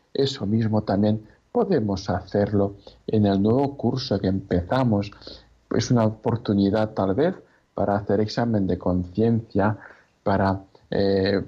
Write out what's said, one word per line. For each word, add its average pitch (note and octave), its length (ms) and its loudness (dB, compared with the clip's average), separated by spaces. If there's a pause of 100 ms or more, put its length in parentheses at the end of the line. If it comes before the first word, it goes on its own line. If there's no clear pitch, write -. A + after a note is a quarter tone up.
(120)
Eso C3+ 320 -2
mismo A2 380 0
también G#2+ 440 0 (240)
podemos C3+ 600 0
hacerlo G2 640 0 (320)
en G#2+ 200 2
el G2 160 2
nuevo C3+ 340 2
curso B2 440 -2
que - 60 -2
empezamos. G2+ 840 0 (640)
Es - 160 0
una A#2 140 4
oportunidad, G#2+ 840 0
tal F#2+ 240 0
vez, E3 200 0 (400)
para G2+ 220 0
hacer G#2 240 0
examen A2 460 0
de F2+ 100 0
conciencia, G#2 1040 0 (440)
para, G2 380 0 (300)
eh, G2 580 0